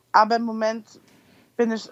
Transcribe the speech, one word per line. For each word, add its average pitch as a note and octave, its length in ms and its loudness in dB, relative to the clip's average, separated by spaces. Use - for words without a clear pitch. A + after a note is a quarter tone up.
aber G#3+ 240 4
im A3+ 60 -2
Moment A3 420 -6
bin A3+ 160 0
ich A3 200 -8